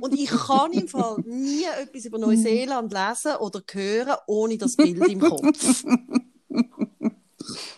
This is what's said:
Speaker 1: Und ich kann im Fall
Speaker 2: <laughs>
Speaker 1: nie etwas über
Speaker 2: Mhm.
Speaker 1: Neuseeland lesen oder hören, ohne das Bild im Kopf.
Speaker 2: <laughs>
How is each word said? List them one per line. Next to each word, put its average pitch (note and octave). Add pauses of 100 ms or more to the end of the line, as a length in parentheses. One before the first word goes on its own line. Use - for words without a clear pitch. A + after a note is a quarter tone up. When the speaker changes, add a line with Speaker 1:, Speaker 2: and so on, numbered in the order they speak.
Speaker 1:
Und C4
ich C#4+
kann C#4
im F4
Fall A3+
Speaker 2:
<laughs> F#3
Speaker 1:
nie C4+
etwas C#4
über A3
Speaker 2:
Mhm. A3
Speaker 1:
Neuseeland A3+
lesen G#3+
oder G3
hören, A3 (100)
ohne A3
das B3
Bild D4
im F#3+
Kopf. D4
Speaker 2:
<laughs> - (1900)